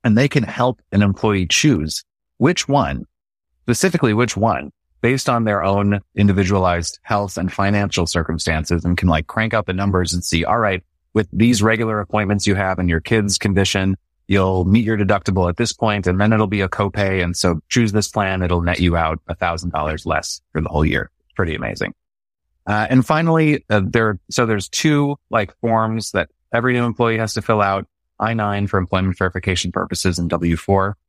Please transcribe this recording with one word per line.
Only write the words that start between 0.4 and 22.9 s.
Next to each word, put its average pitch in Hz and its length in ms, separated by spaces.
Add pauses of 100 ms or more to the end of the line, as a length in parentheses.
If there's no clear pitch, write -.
help 123 360 (120)
an 101 100
employee 98 460
choose 82 560 (320)
which 165 320
one, 90 380 (560)
specifically 131 520
which 117 220
one, 90 340 (320)
based 123 260
on 117 160
their 101 180
own 101 380 (140)
individualized 92 880
health 101 340
and 87 160
financial 98 540
circumstances, 82 760
and 87 120
can, 90 120
like, 78 180
crank 110 260
out 110 140
the 95 60
numbers 92 400
and 90 120
see, 82 200
all 113 140
right, 98 240 (300)
with 107 200
these 110 300
regular 110 380
appointments 104 460
you 101 80
have 95 240
and 90 100
your 82 120
kid's 104 380
condition, 95 580 (320)
you'll 95 360
meet 107 200
your 110 120
deductible 95 520
at 87 80
this 117 160
point, 104 340
and 92 140
then 107 120
it'll 107 140
be 98 140
a 92 80
copay. 98 540
And 87 140
so 85 320
choose 113 240
this 104 160
plan. 95 340
It'll 87 200
net 85 180
you 85 160
out 80 320
a 85 60
thousand 85 360
dollars 78 360
less - 340 (120)
for 80 80
the 80 80
whole 78 160
year. - 260 (260)
Pretty 85 180
amazing. - 400 (720)
Uh, 107 220
and 127 180